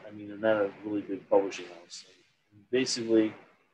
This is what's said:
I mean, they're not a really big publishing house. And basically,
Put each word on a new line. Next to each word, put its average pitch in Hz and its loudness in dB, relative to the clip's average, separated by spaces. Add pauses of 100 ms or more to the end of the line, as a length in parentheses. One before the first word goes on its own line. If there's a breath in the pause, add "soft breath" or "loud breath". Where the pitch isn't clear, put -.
I 107 -18
mean, 104 -14
they're 104 -12
not 107 4
a 98 2 (160)
really 104 -4
big 95 -8
publishing 98 2 (160)
house. - -18 (480)
And - -20 (100)
basically, 113 2 (400)